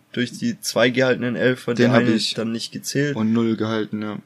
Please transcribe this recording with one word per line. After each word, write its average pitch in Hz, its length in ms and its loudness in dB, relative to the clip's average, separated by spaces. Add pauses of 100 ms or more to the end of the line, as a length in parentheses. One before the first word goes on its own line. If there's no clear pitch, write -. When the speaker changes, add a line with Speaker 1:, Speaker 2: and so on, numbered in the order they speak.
(120)
Speaker 1:
durch 123 260 -2
die 117 240 -4
zwei 120 300 2
gehaltenen 123 440 0
Elfer, 120 380 0
die 120 80 2
Speaker 2:
Den 120 120 6
hab 117 80 6
Speaker 1:
eine 120 100 2
Speaker 2:
ich 110 240 0
Speaker 1:
dann 113 160 -4
nicht 117 200 -8
gezählt. 143 440 -4
Speaker 2:
und 110 180 0
null 113 220 2
gehalten, 107 480 -4
ja. 107 220 -8